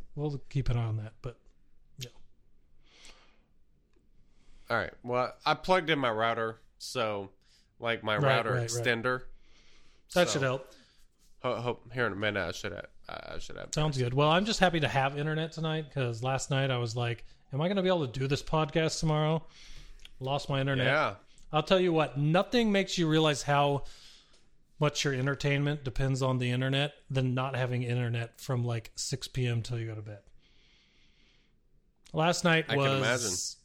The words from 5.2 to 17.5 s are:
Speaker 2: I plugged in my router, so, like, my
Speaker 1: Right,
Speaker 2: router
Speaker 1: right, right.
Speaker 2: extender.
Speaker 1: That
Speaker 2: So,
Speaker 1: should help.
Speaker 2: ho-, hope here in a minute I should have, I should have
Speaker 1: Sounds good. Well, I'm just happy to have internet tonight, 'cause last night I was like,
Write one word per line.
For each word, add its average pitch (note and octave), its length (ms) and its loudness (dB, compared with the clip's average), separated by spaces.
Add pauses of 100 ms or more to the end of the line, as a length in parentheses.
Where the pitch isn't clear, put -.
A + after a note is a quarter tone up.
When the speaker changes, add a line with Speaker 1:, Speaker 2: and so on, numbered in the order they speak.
Speaker 2:
I D#3 80 4
plugged E3 380 2
in D3+ 80 2
my B2+ 100 2
router, A2+ 500 0 (200)
so, G#2 500 -4 (500)
like, A2+ 240 -2
my G#2+ 120 2
Speaker 1:
Right, C3 220 4
Speaker 2:
router A2+ 160 0
Speaker 1:
right, B2 80 0
right. A#2 100 -4
Speaker 2:
extender. A#2+ 520 0 (920)
Speaker 1:
That F3 140 4
Speaker 2:
So, - 40 0
Speaker 1:
should D3 80 2
help. C3+ 320 -2 (680)
Speaker 2:
ho-, A#2 180 0
hope A#2 320 -4
here B2 140 2
in G2 60 -2
a - 20 -6
minute G2+ 320 0
I F2+ 40 -2
should F#2+ 200 -8
have, - 160 -10 (200)
I G1+ 300 -10
should - 200 -8
have G1+ 180 -10
Speaker 1:
Sounds D3+ 220 0
good. B2 180 -2
Well, D3 140 4
I'm F3+ 160 4
just A3 140 -2
happy E3+ 200 4
to C#3+ 80 2
have C#3 320 0
internet D#3 320 -4
tonight, D#3 420 -4
'cause A#2+ 300 -4
last C3 260 -2
night C3+ 220 0
I B2 60 0
was A#2+ 180 -2
like, A#2 300 -4 (280)